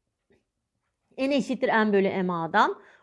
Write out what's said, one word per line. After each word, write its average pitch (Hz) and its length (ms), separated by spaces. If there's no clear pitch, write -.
N 269 160
eşittir 254 340
M 214 240
bölü 190 300
M 180 100
A'dan. 196 440